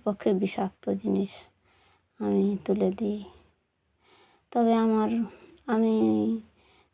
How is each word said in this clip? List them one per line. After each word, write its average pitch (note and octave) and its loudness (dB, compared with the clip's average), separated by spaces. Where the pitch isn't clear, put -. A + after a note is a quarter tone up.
পক্ষে G#3 0
বিষাক্ত G3 -4
জিনিস G3 -2
আমি G3+ 0
তুলে G3 0
দিই। G#3 -6
তবে A3+ 2
আমার, A3 2
আমি A3+ 2